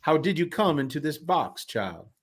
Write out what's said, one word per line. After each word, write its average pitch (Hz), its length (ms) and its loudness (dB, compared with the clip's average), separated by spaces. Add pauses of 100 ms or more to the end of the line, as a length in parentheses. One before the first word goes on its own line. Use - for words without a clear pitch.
how 160 160 4
did 156 200 2
you 170 100 2
come 175 320 2
into 135 200 -4
this 147 180 -4
box, 165 480 -2
child? 92 420 -6 (160)